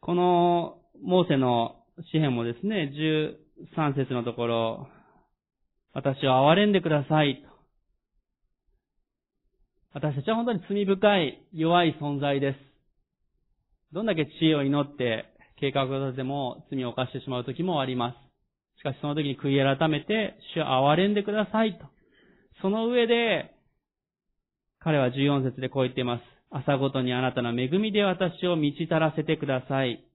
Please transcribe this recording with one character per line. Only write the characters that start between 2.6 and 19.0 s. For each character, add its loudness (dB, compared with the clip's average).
す -4
ね、 -2
十 -2
三 0
節 -2
の -2
と -4
こ -2
ろ、 -2
「私 -2
を 6
憐 8
れ 4
ん 2
で 4
く -4
だ 2
さ 4
い」 -2
と。 -20
私 -4
た -6
ち -4
は 0
本 -2
当 0
に -2
罪 0
深 4
い、 -4
弱 4
い 2
存 -4
在 0
で 0
す。 -8
ど -6
ん -2
だ 0
け -2
知 -2
恵 6
を 0
祈 0
っ -20
て -2
計 -4
画 0
を -4
立 -6
て -8
て -6
も -6
罪 -4
を -4
犯 -4
し -12
て -8
し -12
ま -4
う -6
時 -6
も -2
あ -2
り -4
ま -2
す。 -20
し -20
か -4
し -10